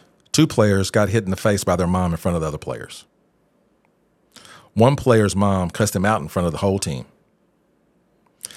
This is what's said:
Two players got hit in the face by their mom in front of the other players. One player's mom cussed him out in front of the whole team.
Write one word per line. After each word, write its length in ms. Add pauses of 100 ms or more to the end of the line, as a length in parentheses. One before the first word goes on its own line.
(320)
Two 140
players 440
got 180
hit 160
in 60
the 60
face 280
by 120
their 100
mom 260
in 60
front 160
of 80
the 60
other 100
players. 480 (1700)
One 220
player's 400
mom 340
cussed 240
him 100
out 160
in 80
front 180
of 60
the 60
whole 220
team. 240 (1500)